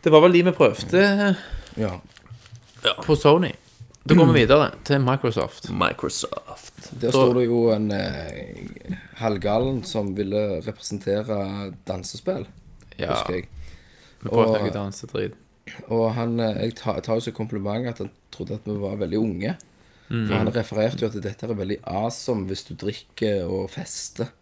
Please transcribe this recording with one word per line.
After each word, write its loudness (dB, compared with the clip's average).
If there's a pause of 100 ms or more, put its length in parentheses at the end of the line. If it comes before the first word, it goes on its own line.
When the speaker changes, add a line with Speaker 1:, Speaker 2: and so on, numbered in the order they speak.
Speaker 1:
Det 6
var 12
vel 8
de 6
vi 4
prøvde 4 (420)
Speaker 2:
Ja. -4 (840)
Speaker 3:
Ja. 0 (100)
Speaker 1:
på 4
Sony. 6 (560)
Da 8
går 10
vi 6
videre 6 (120)
til 2
Microsoft. 0
Speaker 3:
Microsoft. -4 (100)
Speaker 2:
Der 0
Speaker 1:
Så 4
Speaker 2:
står 4
det 2
jo 2
en, 0
eh, -8 (220)
halvgallen -2
som -4
ville -2
representere -6 (120)
dansespill, -6 (500)
Speaker 1:
Ja. -4
Speaker 2:
husker -4
jeg. -8 (760)
Speaker 1:
Vi -8
prøvde 4
Speaker 2:
Og 0
Speaker 1:
noe -2
dansedrit. -6 (560)
Speaker 2:
Og 0
han, -2
eh, -2
jeg -4
tar, -4
tar -2
jo 0
som -8
kompliment -6
at -8
han -8 (220)
trodde -8
at -8
vi -6
var -4
veldig -2
unge. -2 (520)
Speaker 1:
Mm. -2
Speaker 2:
For 0
han 2
refererte -2
jo 0
at -6
dette -8
er -4
veldig -4
awesome -4
hvis -6
du -12
drikker -4
og -4
fester. -8 (140)